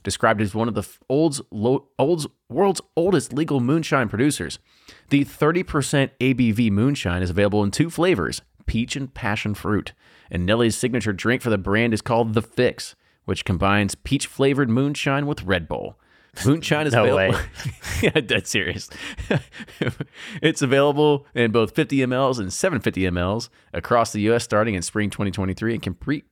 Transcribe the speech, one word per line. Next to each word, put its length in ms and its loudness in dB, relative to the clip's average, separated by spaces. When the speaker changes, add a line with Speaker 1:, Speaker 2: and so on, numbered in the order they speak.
Speaker 1:
described 380 2
as 140 0
one 140 0
of 60 -4
the 60 -2
f-, 180 -12
old's 400 2
lo-, 380 0
old's, 280 0
world's 320 0
oldest 380 2
legal 260 0
moonshine 480 0
producers. 500 -2
The 140 4
thirty 380 0
percent 580 0
A 120 4
B 200 4
V 180 2
moonshine 520 0
is 60 0
available 340 2
in 80 0
two 200 0
flavors, 500 0
peach 320 -4
and 160 -8
passion 420 -4
fruit. 380 -4
And 160 -2
Nelly's 300 2
signature 360 -2
drink 300 -2
for 80 -2
the 80 2
brand 340 0
is 80 -2
called 320 0
The 80 2
Fix, 540 -2
which 180 -4
combines 500 2
peach-flavored 760 0
moonshine 560 0
with 160 -6
Red 260 -2
Bull. 300 -8
Moonshine 400 2
is 80 2
Speaker 2:
No 100 6
Speaker 1:
available. 340 4
Speaker 2:
way. 60 -6
Speaker 1:
<laughs> 300 -6
Yeah, 180 2
dead 260 -2
serious. 420 -4
<laughs> 100 0
It's 200 0
available 720 2
in 180 2
both 220 2
fifty 280 0
M 100 0
Ls 260 0
and 140 -6
seven 280 -2
fifty 260 0
M 100 0
Ls 340 -2
across 400 0
the 100 -4
U 120 4
S 80 2
starting 320 0
in 80 -4
spring 280 -2
twenty 200 -4
twenty-three 440 -2
and 80 -6
can 120 -6
pre-, 380 -6